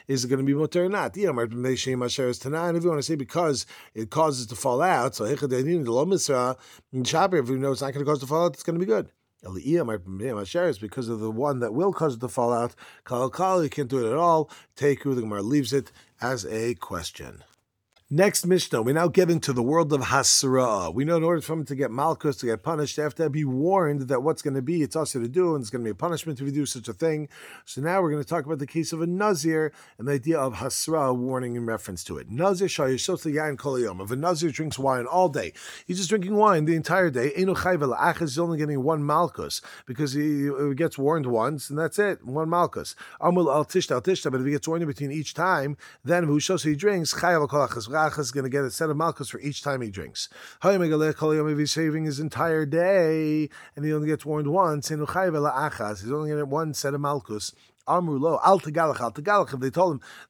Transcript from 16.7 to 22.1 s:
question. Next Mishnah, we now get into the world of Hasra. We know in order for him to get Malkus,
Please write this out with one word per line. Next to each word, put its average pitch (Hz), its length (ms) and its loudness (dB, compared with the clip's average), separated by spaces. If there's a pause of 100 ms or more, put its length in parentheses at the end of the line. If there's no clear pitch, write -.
question. - 680 -10 (680)
Next 180 360 4
Mishnah, 170 340 2
we 123 140 2
now 165 140 4
get 139 200 6
into 160 240 0
the 123 100 0
world 151 300 2
of 139 80 2
Hasra. 123 920 2
We 127 100 0
know 165 140 2
in 156 40 2
order 165 200 2
for 160 100 -8
him 160 140 -4
to 143 80 -8
get 131 160 -2
Malkus, 143 500 0